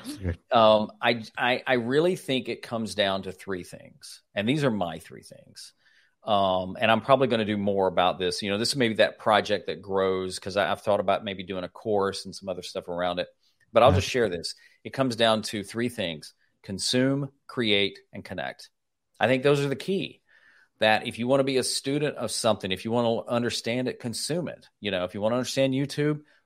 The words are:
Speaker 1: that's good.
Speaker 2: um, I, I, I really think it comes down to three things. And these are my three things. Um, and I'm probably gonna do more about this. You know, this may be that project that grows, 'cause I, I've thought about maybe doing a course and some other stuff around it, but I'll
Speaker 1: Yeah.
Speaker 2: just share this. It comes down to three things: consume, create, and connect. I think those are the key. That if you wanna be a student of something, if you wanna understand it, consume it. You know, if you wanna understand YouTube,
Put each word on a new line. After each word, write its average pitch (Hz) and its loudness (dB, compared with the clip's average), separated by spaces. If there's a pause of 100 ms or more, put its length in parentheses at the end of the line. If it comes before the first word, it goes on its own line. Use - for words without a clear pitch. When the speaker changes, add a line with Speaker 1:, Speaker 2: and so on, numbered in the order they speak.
Speaker 1:
that's 294 -12
good. 92 -4 (140)
Speaker 2:
um, 107 6 (100)
I, 120 2 (140)
I, 127 0
I 131 2
really 143 2
think 123 -4
it 107 -8
comes 110 -6
down 98 2
to 92 -10
three 90 -8
things. - -20 (120)
And 101 0
these 147 2
are 127 2
my 85 -4
three - -20
things. - -20 (500)
Um, 92 0
and 110 4
I'm 110 4
probably 131 4
gonna 113 0
do 104 0
more 98 2
about 90 2
this. 90 -2
You 101 -2
know, 101 0
this 117 -2
may 120 2
be 107 -4
that - 2
project 101 2
that 85 -6
grows, 95 -2
'cause 95 -8
I, 92 2
I've 101 -4
thought 104 0
about 98 0
maybe 95 -8
doing 90 -8
a 85 -10
course 98 -2
and 95 -14
some 98 -10
other 90 -6
stuff - -10
around 87 -2
it, 85 -4 (460)
but 117 6
I'll 131 8
Speaker 1:
Yeah. 95 4
Speaker 2:
just 98 0
share 117 0
this. 85 -8 (280)
It 113 -12
comes 131 -2
down 110 4
to 104 -6
three 117 -4
things: 85 -8 (300)
consume, 131 0 (160)
create, 101 2 (140)
and 101 -12
connect. 71 -8 (500)
I 107 4
think 127 2
those 143 4
are 139 0
the 135 -4
key. - -6 (580)
That 107 4
if 107 -8
you 120 -4
wanna 135 4
be 135 0
a 120 2
student 143 -4
of 117 -6
something, 107 0
if 92 -6
you 110 -4
wanna 117 0
understand 120 -2
it, - -6
consume 147 -6
it. - -16 (120)
You 101 -4
know, 90 -2
if - -6
you 101 -6
wanna 110 2
understand 135 0
YouTube, 147 -2 (240)